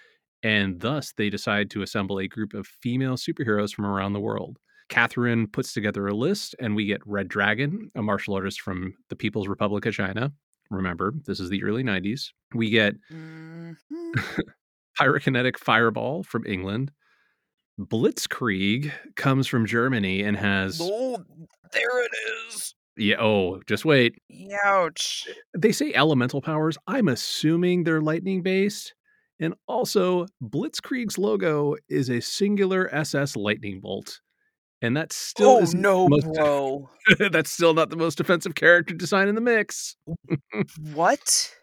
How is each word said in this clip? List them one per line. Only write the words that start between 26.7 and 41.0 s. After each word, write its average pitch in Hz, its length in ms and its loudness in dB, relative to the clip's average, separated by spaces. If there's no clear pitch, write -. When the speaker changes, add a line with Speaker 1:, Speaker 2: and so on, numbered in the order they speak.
Speaker 1:
I'm 214 220 2
assuming 170 760 2
they're 160 180 2
lightning-based. 185 920 -2
And 165 120 -2
also, 185 580 0
Blitzkrieg's 220 720 -4
logo 170 580 0
is 143 220 0
a 120 100 0
singular 190 760 0
S 147 220 -2
S 143 220 -2
lightning 104 420 -2
bolt. 98 400 -10
And 120 160 0
that 160 160 -6
still - 380 6
Speaker 2:
Oh, 240 100 10
Speaker 1:
isn't 170 180 2
Speaker 2:
no, 190 260 4
Speaker 1:
the 175 40 8
most 151 240 4
Speaker 2:
bro. 143 560 0
Speaker 1:
<laughs> 190 240 4
that's 160 200 2
still 165 220 4
not 156 160 2
the 160 60 -8
most 165 240 -2
offensive 170 360 0
character 165 380 6
design 190 360 2
in 208 60 0
the 226 60 -2
mix. 226 600 0
<laughs> - 40 -20
Speaker 2:
What? - 680 2